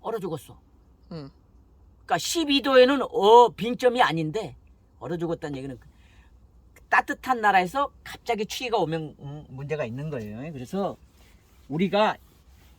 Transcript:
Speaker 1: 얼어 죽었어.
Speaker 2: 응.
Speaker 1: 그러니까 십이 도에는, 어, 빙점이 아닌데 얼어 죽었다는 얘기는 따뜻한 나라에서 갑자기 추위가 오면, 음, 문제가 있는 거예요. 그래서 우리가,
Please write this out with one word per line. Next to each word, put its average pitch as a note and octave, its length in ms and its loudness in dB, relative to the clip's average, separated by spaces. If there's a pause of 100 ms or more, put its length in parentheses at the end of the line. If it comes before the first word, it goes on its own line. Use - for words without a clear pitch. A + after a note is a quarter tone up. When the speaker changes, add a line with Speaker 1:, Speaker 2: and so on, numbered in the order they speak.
Speaker 1:
얼어 A3 180 -6
죽었어. E3 400 -10 (520)
Speaker 2:
응. D3 180 -12 (760)
Speaker 1:
그러니까 F3+ 120 0
십이 C#4+ 440 -2
도에는, C4+ 400 6
어, A3 480 8
빙점이 A#3+ 520 0
아닌데 D#3 540 -2 (440)
얼어 C#3+ 180 -8
죽었다는 E3 400 -6
얘기는 C3 220 -12 (1080)
따뜻한 - 520 0
나라에서 G3 500 2 (120)
갑자기 A3 420 -6
추위가 A#3 320 -4
오면, D#3+ 420 -4
음, C#3+ 300 -14
문제가 C#3+ 360 -8
있는 C3 240 -10
거예요. A#2+ 420 -10
그래서 D3 460 -8 (720)
우리가, F#3+ 480 0 (600)